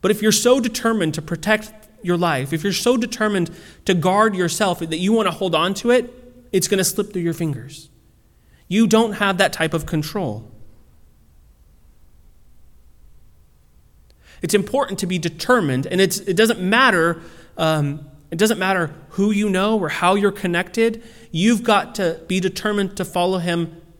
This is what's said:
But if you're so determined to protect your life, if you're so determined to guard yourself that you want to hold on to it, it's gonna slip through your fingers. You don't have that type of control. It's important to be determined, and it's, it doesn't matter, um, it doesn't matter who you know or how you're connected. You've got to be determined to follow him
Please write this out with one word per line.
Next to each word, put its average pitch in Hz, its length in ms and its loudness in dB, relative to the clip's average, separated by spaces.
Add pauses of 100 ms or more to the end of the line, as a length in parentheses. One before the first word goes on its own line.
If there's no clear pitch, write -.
But 190 100 0
if 208 120 0
you're 214 100 4
so 254 280 4
determined 220 520 -2
to 160 80 -6
protect 208 520 -4 (300)
your 175 140 0
life, 156 380 -2
if 156 100 -4
you're 196 80 0
so 247 240 0
determined 214 540 -2 (340)
to 190 80 0
guard 190 420 2
yourself 180 440 0
that 165 180 -6
you 185 160 2
want 220 140 4
to 175 60 0
hold 180 220 -2
on 175 200 2
to 233 160 -2
it, 247 200 2 (400)
it's 185 160 2
gonna 190 160 0
slip 196 300 -2
through 180 80 -4
your 165 140 -2
fingers. 143 560 -6 (800)
You 214 180 4
don't 220 280 4
have 196 220 0
that 180 160 2
type 160 220 -2
of 156 100 -2
control. 147 680 -6 (4000)
It's 185 140 0
important 202 460 0
to 196 60 -4
be 180 120 -2
determined, 165 680 0
and 185 140 0
it's, 190 200 2
it 185 180 -4
doesn't 220 220 2
matter, 185 600 2 (380)
um, 151 480 -2 (240)
it 170 80 -8
doesn't 208 200 2
matter 185 360 0 (160)
who 202 200 0
you 208 200 0
know 202 280 0
or 165 120 -2
how 180 240 2
you're 202 180 2
connected. 202 680 -2 (280)
You've 202 320 2
got - 340 0
to 170 300 -2
be 185 140 0
determined 196 560 -4
to 185 80 -4
follow 185 340 0
him 170 380 -4 (240)